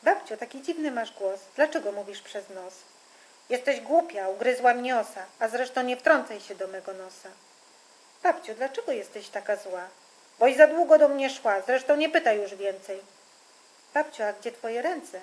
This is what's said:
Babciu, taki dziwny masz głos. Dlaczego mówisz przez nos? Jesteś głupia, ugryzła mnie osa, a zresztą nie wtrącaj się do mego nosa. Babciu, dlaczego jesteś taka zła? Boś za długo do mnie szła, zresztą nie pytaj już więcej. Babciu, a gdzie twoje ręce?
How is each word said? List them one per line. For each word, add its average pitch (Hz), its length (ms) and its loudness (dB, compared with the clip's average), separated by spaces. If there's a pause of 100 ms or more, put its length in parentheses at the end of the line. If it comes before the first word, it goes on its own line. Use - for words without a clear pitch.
Babciu, 285 340 0
taki 262 240 -14
dziwny 311 300 -4
masz 233 220 -6
głos. 196 260 -6 (160)
Dlaczego 285 360 0
mówisz 202 300 -12
przez - 280 -14
nos? 185 240 -14 (760)
Jesteś 247 320 -2
głupia, 226 460 0
ugryzła 247 460 2
mnie 247 260 -2
osa, 196 260 -8 (140)
a 226 80 -2
zresztą 247 360 -4
nie 247 140 -2
wtrącaj 247 440 2
się 196 140 -16
do 190 120 -8
mego 190 260 -12
nosa. 190 360 -18 (960)
Babciu, 269 300 -2
dlaczego 277 380 -6
jesteś 208 380 -8
taka 202 260 -4
zła? 180 260 -10 (580)
Boś 254 160 6
za 302 120 12
długo 311 300 6
do 302 100 8
mnie 277 220 0
szła, 202 320 -2
zresztą 262 340 2
nie 311 140 0
pytaj 247 320 2
już 196 140 -8
więcej. 190 460 -8 (920)
Babciu, 302 300 -2
a 208 100 -2
gdzie 233 180 -10
twoje 233 300 -8
ręce? 302 420 -6